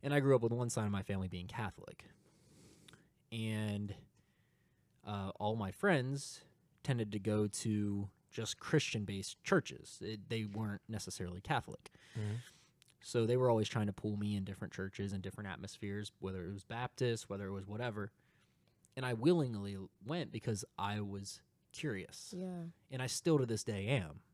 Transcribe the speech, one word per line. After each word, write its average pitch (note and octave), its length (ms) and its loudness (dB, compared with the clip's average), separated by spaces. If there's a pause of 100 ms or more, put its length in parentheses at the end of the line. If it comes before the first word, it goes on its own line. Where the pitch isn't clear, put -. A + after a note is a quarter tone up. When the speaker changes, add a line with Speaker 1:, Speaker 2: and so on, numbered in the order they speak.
Speaker 1:
And C#3 120 0
I C#3+ 60 8
grew C3+ 140 8
up A#2 80 8
with A#2 100 4
one A#2+ 180 2
side G#2+ 160 0
of G2+ 40 2
my G2 120 2
family F#2+ 260 -2
being F2+ 180 -6
Catholic. - 580 -8 (1300)
And, G#2+ 600 0 (1120)
uh, G2 320 -2
all A2 180 2
my G2+ 140 0
friends C#3 720 2 (420)
tended A#2 300 0
to G#2+ 60 -2
go G#2+ 280 4
to G#2 640 0 (220)
just - 280 -6
Christian-based G2 840 0
churches. - 580 0
It, G#2 280 -8
they A2+ 160 0
weren't G#2 440 -4
necessarily F#2 520 -6
Catholic. - 500 -2 (280)
Speaker 2:
Mm-hmm. G#2+ 180 -2 (640)
Speaker 1:
So A#2 260 2
they B2 100 6
were B2+ 140 6
always A2 180 6
trying G#2+ 180 2
to G2+ 60 0
pull G#2+ 240 -2
me G#2 200 0
in G2 80 0
different G2 280 -6
churches G2 400 -4
and F#2+ 100 -2
different G2 280 -8
atmospheres, G2+ 680 -6
whether F#2 260 -4
it G2 60 -6
was G2 120 -10
Baptist, A#2+ 640 -2
whether G2 180 -4
it F#2+ 60 -4
was F#2+ 140 -6
whatever. G#2 460 -4 (840)
And B2+ 100 -4
I B2 80 0
willingly A#2 640 4 (300)
went D#3 260 -4
because A2 320 -2 (140)
I G#2 220 0
was G2+ 400 -6 (320)
curious. - 640 -6
Speaker 3:
Yeah. F3+ 280 -6 (260)
Speaker 1:
And B2+ 120 -4
I B2+ 40 0
still D#3 320 4
to B2+ 80 4
this A2+ 180 -2
day G2+ 220 -2
am. F#2+ 340 0 (140)